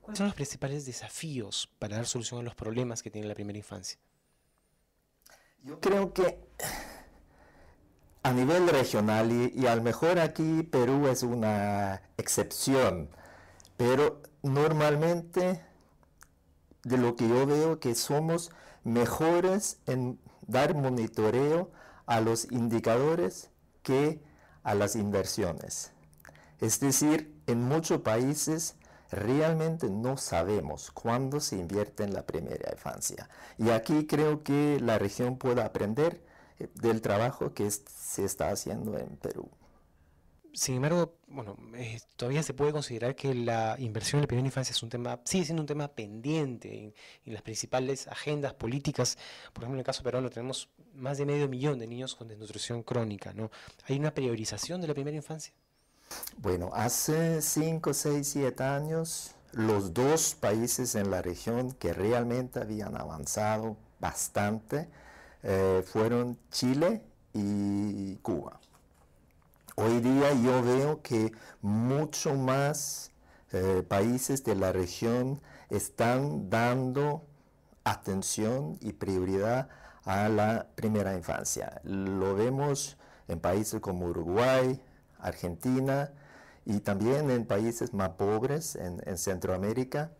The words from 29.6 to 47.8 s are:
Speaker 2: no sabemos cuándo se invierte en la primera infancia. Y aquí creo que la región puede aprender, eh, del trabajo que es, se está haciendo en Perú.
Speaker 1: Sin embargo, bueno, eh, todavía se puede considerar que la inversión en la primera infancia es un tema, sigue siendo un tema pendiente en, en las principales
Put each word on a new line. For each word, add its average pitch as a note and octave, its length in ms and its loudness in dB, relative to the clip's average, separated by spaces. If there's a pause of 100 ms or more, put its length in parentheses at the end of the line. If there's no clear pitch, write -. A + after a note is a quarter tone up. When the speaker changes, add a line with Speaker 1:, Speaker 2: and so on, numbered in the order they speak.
Speaker 2:
no A#2+ 260 -2
sabemos E2+ 760 -2
cuándo C3 500 -2
se - 160 -4
invierte G2 480 -2
en G2 100 -2
la D#2 120 -6
primera - 460 -6
infancia. - 560 -8 (300)
Y A2 120 4
aquí D3+ 360 2
creo D3+ 360 2
que C#3+ 380 2
la A#2 180 2
región B2 380 -2
puede B2 260 2
aprender, A2+ 600 0 (360)
eh, - 160 -8
del A2+ 260 2
trabajo A2+ 520 0
que G#2 140 -2
es, G#2 220 -2
se - 360 -4
está - 260 -2
haciendo - 460 -4
en - 200 -8
Perú. - 340 -8 (1000)
Speaker 1:
Sin - 240 -2
embargo, D#3+ 380 2 (140)
bueno, A2 280 -12 (180)
eh, A#2 260 -10 (160)
todavía C3+ 260 0
se C3 120 -6
puede D3 180 2
considerar B2+ 420 -4
que C3+ 200 -2
la A2+ 440 0
inversión A#2 400 -2
en D3 40 4
la C#3+ 60 0
primera B2+ 180 0
infancia C3 260 -2
es - 100 -2
un A2+ 80 -10
tema, A#2+ 340 -6
sigue F#3 200 2
siendo D#3 180 -2
un D3 40 -4
tema D3 220 -4
pendiente A2+ 880 -4
en, G#2+ 180 -14 (300)
en A2+ 100 -10
las G#2 80 -12
principales B2+ 680 -4